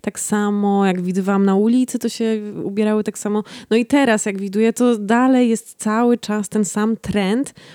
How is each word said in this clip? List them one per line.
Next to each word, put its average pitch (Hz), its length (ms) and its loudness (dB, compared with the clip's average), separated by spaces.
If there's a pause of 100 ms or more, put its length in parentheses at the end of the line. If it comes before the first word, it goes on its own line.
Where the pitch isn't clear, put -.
tak - 180 -8
samo, 208 640 0
jak 185 160 0
widywałam 190 440 0
na 196 100 4
ulicy, 233 440 2
to 233 100 -4
się 220 320 -2 (220)
ubierały 214 400 0
tak 208 140 -6
samo. 208 260 -2 (260)
No 220 80 2
i 240 80 2
teraz, 262 400 2
jak 202 120 -4
widuję, 202 360 0
to 240 240 2
dalej 247 520 2
jest - 280 -4
cały 233 400 0
czas 208 320 -4
ten 214 160 0
sam 214 320 -2
trend, 208 560 -2 (220)